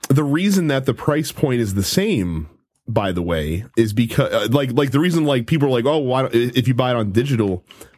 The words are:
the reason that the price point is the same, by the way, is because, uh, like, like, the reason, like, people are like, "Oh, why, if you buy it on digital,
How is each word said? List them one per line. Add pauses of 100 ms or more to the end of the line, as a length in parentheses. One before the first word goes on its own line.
the
reason
that
the
price
point
is
the
same, (380)
by
the
way, (120)
is
because,
uh,
like,
like,
the
reason,
like,
people
are
like,
"Oh,
why,
if
you
buy
it
on
digital, (320)